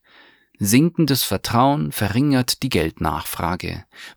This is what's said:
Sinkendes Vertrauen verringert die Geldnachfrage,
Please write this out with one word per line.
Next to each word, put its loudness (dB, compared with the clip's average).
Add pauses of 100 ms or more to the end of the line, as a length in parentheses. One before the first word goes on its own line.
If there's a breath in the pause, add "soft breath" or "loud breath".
(640 soft breath)
Sinkendes 2
Vertrauen 0
verringert 0
die -2
Geldnachfrage, -4 (340 loud breath)